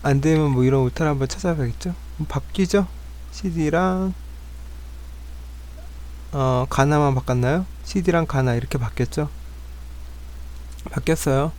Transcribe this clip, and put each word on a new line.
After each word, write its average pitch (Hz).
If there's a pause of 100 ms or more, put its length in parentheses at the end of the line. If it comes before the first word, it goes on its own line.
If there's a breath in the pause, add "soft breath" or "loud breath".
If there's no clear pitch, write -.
안 139
되면 156
뭐 127
이런 135
오타를 151
한번 135
찾아봐야겠죠? 156 (220)
그럼 156
바뀌죠? 190 (440)
씨디랑, 185 (2250)
어, 131
가나만 143
바꿨나요? 127 (200)
씨디랑 170
가나 127
이렇게 120
바뀌었죠? 123 (1600)
바뀌었어요. 147